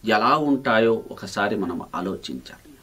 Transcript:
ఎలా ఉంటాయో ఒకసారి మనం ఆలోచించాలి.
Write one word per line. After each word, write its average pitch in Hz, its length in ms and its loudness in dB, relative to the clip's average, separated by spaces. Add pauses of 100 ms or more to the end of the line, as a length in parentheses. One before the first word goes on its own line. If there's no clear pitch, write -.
ఎలా 110 320 4
ఉంటాయో 117 720 2
ఒకసారి 104 460 -2
మనం 87 260 -4 (120)
ఆలోచించాలి. 90 880 -8